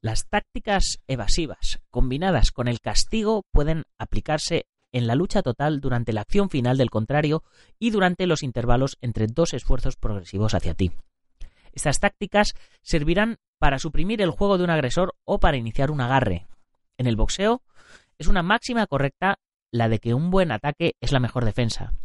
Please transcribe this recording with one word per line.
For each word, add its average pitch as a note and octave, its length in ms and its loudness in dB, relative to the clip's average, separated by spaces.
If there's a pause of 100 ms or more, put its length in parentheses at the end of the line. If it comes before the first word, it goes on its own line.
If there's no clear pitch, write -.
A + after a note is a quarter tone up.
Las - 260 -4
tácticas - 760 -2
evasivas - 800 0
combinadas C#3 640 2
con B2 160 -4
el A#2 120 -4
castigo G#3+ 680 -2
pueden D3+ 340 0 (120)
aplicarse D3+ 680 -4 (260)
en A#2+ 140 0
la A2+ 80 0
lucha F3+ 280 0
total C#3 380 -2
durante A#2+ 320 -2
la G#2+ 100 -2
acción G3+ 280 2
final B2+ 260 0
del B2 140 2
contrario D3 540 0 (340)
y A#3 120 -2
durante F#3 360 0
los D#3+ 160 0
intervalos B2 580 0
entre A2+ 280 -2
dos D#3+ 260 0
esfuerzos B2+ 400 2
progresivos G2+ 580 -2
hacia E2+ 220 0
ti. F#2 160 0 (800)
Estas - 280 -2
tácticas G#3 540 0 (280)
servirán F#3 560 0 (200)
para C#3 200 2
suprimir F3 420 0
el F3 120 0
juego G3+ 260 0
de F3+ 60 0
un F3 60 -2
agresor D#3+ 440 -2 (100)
o D3+ 140 -2
para D#3 180 4
iniciar B2 360 -2
un D3 80 -4
agarre. A#2+ 480 0 (500)
En B2 80 -2
el A#2 80 2
boxeo G3+ 480 0 (560)
es - 80 -2
una F#3 160 6
máxima A3+ 460 0
correcta C#3 500 -2 (320)
la A#2 180 0
de A2+ 120 0
que A#2 120 -2
un D3+ 180 0
buen F3+ 200 2
ataque D3 500 -4
es A2+ 120 -2
la C3+ 80 2
mejor A#2+ 240 -2
defensa. A2+ 480 -2 (120)